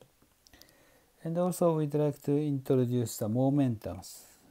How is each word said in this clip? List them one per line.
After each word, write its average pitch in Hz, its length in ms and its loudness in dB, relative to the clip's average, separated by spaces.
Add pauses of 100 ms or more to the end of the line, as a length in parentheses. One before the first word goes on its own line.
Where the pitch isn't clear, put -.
(1200)
And 165 140 -4
also 175 400 2
we'd 151 160 -2
like 147 300 0
to 143 140 0
introduce 131 800 0
the 107 120 -4
momentums 123 880 0 (320)